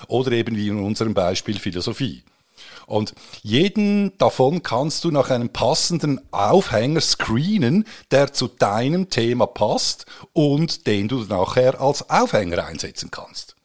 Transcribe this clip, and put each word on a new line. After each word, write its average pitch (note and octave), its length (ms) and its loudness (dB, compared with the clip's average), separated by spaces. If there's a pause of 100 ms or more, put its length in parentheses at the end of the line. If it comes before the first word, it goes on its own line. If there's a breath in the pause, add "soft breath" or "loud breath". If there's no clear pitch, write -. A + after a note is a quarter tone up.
oder B2 240 0
eben A2+ 240 0
wie G#2 100 -2
in G2+ 160 -2
unserem G#2+ 300 -2
Beispiel G2 440 -4
Philosophie. F2+ 680 -6 (640 loud breath)
Und G#2+ 260 -2 (300 loud breath)
jeden E3+ 760 2
davon C3+ 460 2
kannst C#3 420 -2
du E3+ 60 0
nach C#3+ 180 2
einem B2 180 0
passenden D3 720 0 (140)
Aufhänger B2 680 2
screenen, D#3 880 2 (240 loud breath)
der C3+ 220 4
zu B2 160 -2
deinem C3 600 -2
Thema A#2 380 0
passt - 600 -2 (260 loud breath)
und D3 520 0
den G#2 220 0
du B2 160 -4
nachher G#2 560 2
als C#3 300 0
Aufhänger F2+ 560 0
einsetzen - 460 -10
kannst. - 540 -16